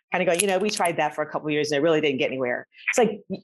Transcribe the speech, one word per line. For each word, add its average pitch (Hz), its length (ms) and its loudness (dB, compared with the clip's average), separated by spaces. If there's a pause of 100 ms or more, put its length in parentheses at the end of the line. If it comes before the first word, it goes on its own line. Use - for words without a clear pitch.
(120)
kinda 180 120 2
going, 175 160 2
"You 208 60 0
know, 190 120 2
we 208 120 0
tried 175 260 -2
that 151 180 0
for 156 80 -4
a 151 80 -8
couple 151 180 -6
of 151 40 -2
years 147 180 -2
and 147 80 0
it 139 40 0
really 160 180 4
didn't 143 180 0
get 147 120 0
anywhere." 127 360 -4 (220)
It's - 100 0
like, - 220 2 (240)